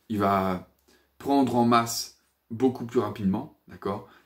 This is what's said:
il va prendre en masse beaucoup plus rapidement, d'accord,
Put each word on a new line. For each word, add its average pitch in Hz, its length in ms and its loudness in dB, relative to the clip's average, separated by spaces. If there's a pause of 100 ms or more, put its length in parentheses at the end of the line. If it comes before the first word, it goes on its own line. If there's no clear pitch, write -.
il 107 100 -4
va 95 520 0 (480)
prendre 135 380 2
en 120 80 4
masse 117 560 0 (300)
beaucoup 123 340 0
plus 117 160 0
rapidement, 104 580 -2 (100)
d'accord, 98 400 -8 (180)